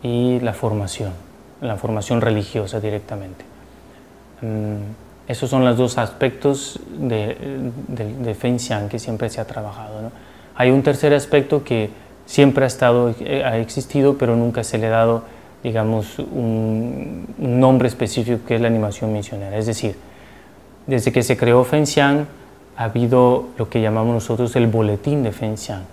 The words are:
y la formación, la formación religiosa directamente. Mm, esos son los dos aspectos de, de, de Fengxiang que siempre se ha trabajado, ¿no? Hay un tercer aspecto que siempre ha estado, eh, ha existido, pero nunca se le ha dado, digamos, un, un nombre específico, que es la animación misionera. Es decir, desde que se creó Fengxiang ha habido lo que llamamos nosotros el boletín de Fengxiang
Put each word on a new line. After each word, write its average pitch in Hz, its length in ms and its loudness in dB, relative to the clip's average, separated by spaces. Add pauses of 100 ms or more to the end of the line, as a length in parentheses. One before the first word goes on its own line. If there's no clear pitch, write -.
y 120 360 2
la 117 140 -2
formación, 101 580 -4 (500)
la 113 140 -4
formación 113 460 -2
religiosa 107 580 -2
directamente. 101 640 -8 (960)
Mm, 107 640 -6 (240)
esos 123 220 -4
son 131 160 4
los 120 100 4
dos 120 220 2
aspectos 135 800 -2 (200)
de, 127 720 -4 (160)
de, 113 260 -6
de 120 220 -6
Fengxiang 120 520 -2
que 107 120 -6
siempre 110 300 -4
se 113 120 -8
ha 107 60 -6
trabajado, 107 560 -12
¿no? 117 80 -10 (420)
Hay 127 160 4
un 131 140 6
tercer 147 320 4
aspecto 139 480 2
que 110 260 -2 (380)
siempre 139 360 6
ha 131 40 2
estado, 120 520 2
eh, 139 240 -2
ha 117 140 0
existido, 139 640 0
pero 120 160 2
nunca 120 280 0
se - 140 -4
le 110 80 0
ha 110 60 0
dado, 113 320 2 (400)
digamos, 110 560 -2
un, 113 1080 -4 (140)
un 123 200 2
nombre 131 280 6
específico, 117 580 -2
que 117 100 0
es 113 60 2
la 117 60 2
animación 110 440 0
misionera. 101 460 -6
Es 110 80 -2
decir, 110 300 -4 (880)
desde 127 260 2
que 123 120 4
se 123 140 2
creó 123 260 6
Fengxiang 147 640 2 (500)
ha 120 60 -4
habido 120 640 4 (100)
lo 107 100 -2
que 117 140 0
llamamos 110 320 2
nosotros 117 420 -2
el 117 120 4
boletín 113 560 0
de 110 80 -2
Fengxiang 107 500 -8 (120)